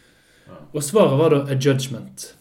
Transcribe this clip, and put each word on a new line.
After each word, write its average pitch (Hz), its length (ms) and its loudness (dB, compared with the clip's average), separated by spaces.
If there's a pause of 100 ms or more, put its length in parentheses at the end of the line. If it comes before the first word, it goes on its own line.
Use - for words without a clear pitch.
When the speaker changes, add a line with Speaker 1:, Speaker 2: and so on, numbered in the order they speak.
(480)
Speaker 1:
Ja. 87 100 -20 (160)
Speaker 2:
Og 147 100 -6
svaret 147 340 2
var 160 120 2
da 139 180 2
a 135 80 -4
judgment. 131 840 -4